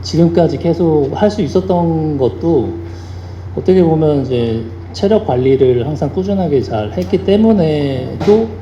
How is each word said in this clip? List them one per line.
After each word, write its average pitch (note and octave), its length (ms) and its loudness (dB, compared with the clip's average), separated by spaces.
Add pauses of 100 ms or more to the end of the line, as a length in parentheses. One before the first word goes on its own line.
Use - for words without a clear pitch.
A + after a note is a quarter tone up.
지금까지 E3 560 2
계속 D#3+ 540 0
할 G#3 180 2
수 G#3 100 -4
있었던 E3 760 0
것도 C3 520 0 (880)
어떻게 F#3 260 4
보면 D#3 380 2
이제 A#2 420 -2 (300)
체력 G#3 340 0
관리를 B2+ 580 2
항상 D3 280 -4
꾸준하게 F#3 480 0
잘 G#2+ 320 -4
했기 F#3 320 -2
때문에도 E3+ 1200 2 (140)